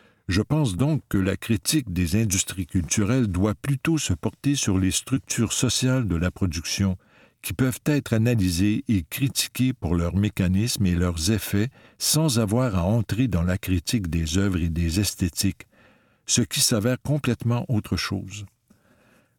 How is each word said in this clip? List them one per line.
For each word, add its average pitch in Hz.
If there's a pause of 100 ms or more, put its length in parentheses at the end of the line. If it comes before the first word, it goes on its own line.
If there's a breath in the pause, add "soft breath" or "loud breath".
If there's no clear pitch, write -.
(280 soft breath)
Je 92
pense 123
donc 139
que 101
la 95
critique 113
des 87
industries 98
culturelles 107
doit 98
plutôt 147
se -
porter -
sur 101
les 95
structures -
sociales 127
de 85
la 87
production, 92 (460 soft breath)
qui -
peuvent 131
être 143
analysées 104
et 98
critiquées -
pour 87
leurs 85
mécanismes 101
et 90
leurs 87
effets 104 (300 loud breath)
sans 151
avoir 113
à 87
entrer 110
dans 87
la 90
critique 92
des 82
œuvres 95
et 85
des 82
esthétiques, - (580 soft breath)
ce -
qui -
s'avère 120
complètement 120
autre 107
chose. 98 (920 soft breath)